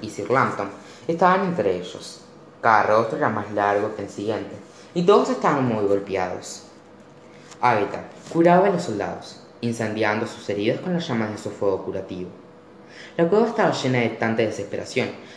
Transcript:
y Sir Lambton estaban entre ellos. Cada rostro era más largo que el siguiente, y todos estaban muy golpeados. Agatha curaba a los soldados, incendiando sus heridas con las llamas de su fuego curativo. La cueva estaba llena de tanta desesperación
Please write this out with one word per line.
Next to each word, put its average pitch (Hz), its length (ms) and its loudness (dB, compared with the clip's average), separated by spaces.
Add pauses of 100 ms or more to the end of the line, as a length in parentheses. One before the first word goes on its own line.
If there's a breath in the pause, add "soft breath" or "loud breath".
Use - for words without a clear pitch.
y 110 100 -10
Sir - 200 -6
Lambton 107 380 2 (400 loud breath)
estaban 180 360 4
entre 170 320 0
ellos. - 460 -12 (380)
Cada 110 220 6
rostro 110 340 2
era 139 140 0
más 104 220 -4
largo 101 440 2
que 101 60 -8
el 92 80 -8
siguiente, 101 440 -6 (400 loud breath)
y 175 100 0
todos 226 260 6
estaban 156 340 0
muy 107 220 0
golpeados. 95 760 -2 (960 loud breath)
Agatha 107 440 0 (280)
curaba 175 360 6
a - 20 2
los 180 120 0
soldados, 95 600 -8 (200)
incendiando 110 640 0
sus - 240 -14
heridas 104 300 0
con 180 120 -4
las 170 160 -2
llamas 113 220 -2
de 104 80 -8
su 104 120 -8
fuego 98 320 -2
curativo. 92 460 -8 (880 loud breath)
La 170 100 4
cueva 214 220 4
estaba 190 240 2
llena 123 280 0
de 113 100 2
tanta 113 320 0
desesperación 104 680 -4 (280 loud breath)